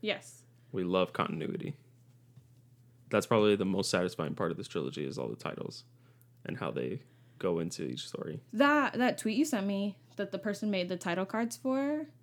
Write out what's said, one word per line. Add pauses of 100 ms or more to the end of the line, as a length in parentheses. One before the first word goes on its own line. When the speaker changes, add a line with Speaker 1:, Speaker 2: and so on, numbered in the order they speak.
Speaker 1:
Yes. (300)
Speaker 2:
We
love
continuity. (1400)
That's
probably
the
most
satisfying
part
of
this
trilogy
is
all
the
titles (600)
and
how
they (380)
go
into
each
story. (120)
Speaker 1:
That,
that
tweet
you
sent
me (200)
that
the
person
made
the
title
cards
for. (160)